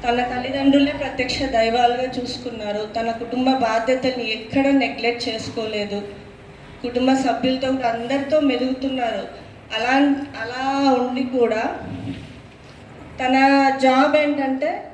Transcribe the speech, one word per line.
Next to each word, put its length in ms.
తన 320
తల్లిదండ్రులే 560
ప్రత్యక్ష 500
దైవాలుగా 600
చూసుకున్నారు. 840
తన 100
కుటుంబ 400
బాధ్యతల్ని 840
ఎక్కడ 340
నెగ్లెక్ట్ 640
చేసుకోలేదు. 760
కుటుంబ 300
సభ్యులతో 600
కూడా 160
అందరితో 520
మెలుగుతున్నారు. 880
అలా, 200
అలా 520
ఉండి 460
కూడా 380
తన 460
జాబ్ 380
ఏంటంటే 760